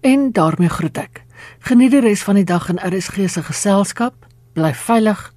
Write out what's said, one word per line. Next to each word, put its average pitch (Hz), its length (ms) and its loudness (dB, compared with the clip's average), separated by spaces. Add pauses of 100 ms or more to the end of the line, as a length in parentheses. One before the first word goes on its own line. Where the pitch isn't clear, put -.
En 269 320 2
daarmee 160 360 2
groet - 300 -6
ek. - 260 -14 (340)
Geniet 254 320 4
die 277 100 4
res 214 240 0
van 202 100 0
die 202 100 4
dag 175 240 -2
in 180 100 -2
R 175 160 -4
S 190 140 -6
G 196 200 -4
se 175 140 -6
geselskap, 202 720 -2 (400)
bly 160 180 0
veilig 220 640 -2